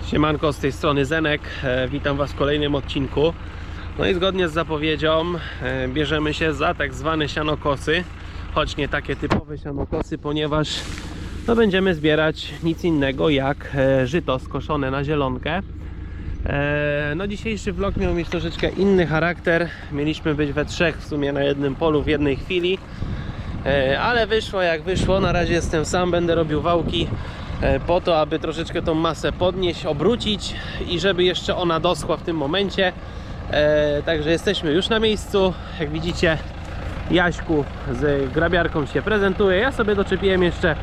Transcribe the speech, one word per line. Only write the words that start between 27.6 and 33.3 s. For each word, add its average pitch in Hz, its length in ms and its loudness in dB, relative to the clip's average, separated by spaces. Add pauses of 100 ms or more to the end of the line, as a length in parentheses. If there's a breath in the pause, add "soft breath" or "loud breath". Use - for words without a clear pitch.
e, 135 180 4
po 175 220 2
to, 170 180 4
aby 151 200 0
troszeczkę 156 420 -2
tą 165 120 0
masę 160 380 0
podnieść, 180 540 0
obrócić 185 680 0 (340 loud breath)
i 170 100 -2
żeby 180 240 2
jeszcze 180 320 0
ona 165 240 2
doschła 165 380 0
w - 60 -10
tym 170 140 -2
momencie. 180 560 0 (580 loud breath)